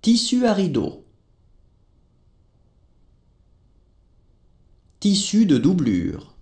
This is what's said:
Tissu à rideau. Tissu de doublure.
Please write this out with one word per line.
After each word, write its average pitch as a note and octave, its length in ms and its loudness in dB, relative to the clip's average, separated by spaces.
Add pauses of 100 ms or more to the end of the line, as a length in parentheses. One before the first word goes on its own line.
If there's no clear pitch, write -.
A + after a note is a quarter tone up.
Tissu A#3+ 460 0
à A3 80 2
rideau. F3+ 500 -4 (4000)
Tissu G3+ 440 0
de D3+ 140 4
doublure. A2+ 840 -2